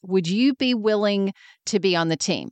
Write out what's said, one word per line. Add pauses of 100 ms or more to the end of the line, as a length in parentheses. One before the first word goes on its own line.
Would
you
be
willing (340)
to
be
on
the
team?"